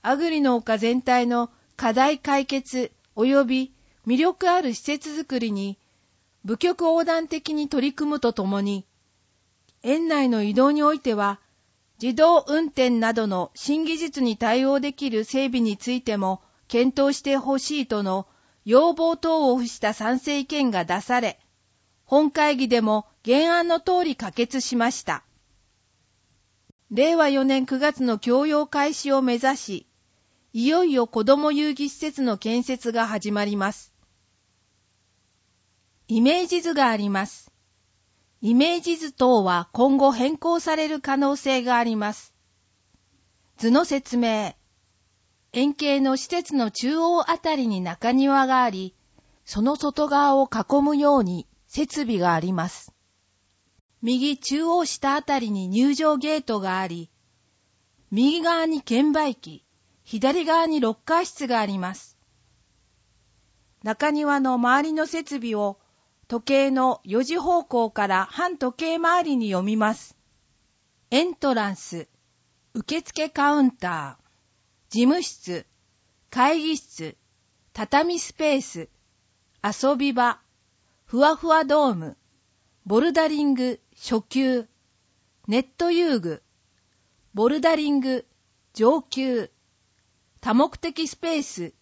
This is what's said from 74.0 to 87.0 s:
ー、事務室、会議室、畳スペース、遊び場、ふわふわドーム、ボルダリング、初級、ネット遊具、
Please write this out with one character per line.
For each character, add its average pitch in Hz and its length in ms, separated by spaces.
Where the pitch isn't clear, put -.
ー、 - 40
事 226 120
務 294 200
室、 - 440
会 294 320
議 311 160
室、 - 400
畳 320 440
ス - 160
ペ 302 220
ー 269 60
ス、 - 280
遊 262 320
び 277 180
場、 240 260
ふ - 160
わ 302 160
ふ 330 120
わ 320 180
ド 285 260
ー 202 40
ム、 160 220
ボ 208 160
ル 330 120
ダ 320 140
リ 302 160
ン 277 100
グ、 254 260
初 - 320
級、 254 400
ネ 226 120
ッ 262 80
ト 349 140
遊 330 280
具、 165 240